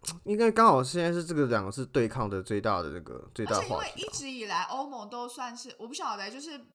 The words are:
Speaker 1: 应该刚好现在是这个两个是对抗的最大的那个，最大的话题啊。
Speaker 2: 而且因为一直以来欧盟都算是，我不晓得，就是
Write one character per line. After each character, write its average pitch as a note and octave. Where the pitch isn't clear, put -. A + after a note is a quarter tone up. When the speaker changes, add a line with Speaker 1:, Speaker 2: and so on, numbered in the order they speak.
Speaker 1:
应 G#3
该 A3+
刚 A3
好 D3
现 C#3
在 E3+
是 E3+
这 E3
个 D3
两 A2
个 F#2+
是 C3
对 B2
抗 G#2+
的 G2
最 G2+
大 G2+
的 D#2
那 E2+
个， B1+
最 A2
大 G#2
的 -
话 -
题 -
啊。 F#2+
Speaker 2:
而 -
且 -
因 -
为 -
一 -
直 C#4
以 B3
来 F3+
欧 C4+
盟 A3
都 A#3+
算 A#3+
是， A#3+
我 A3+
不 A#3+
晓 C#4+
得， G3+
就 B3+
是 C#4+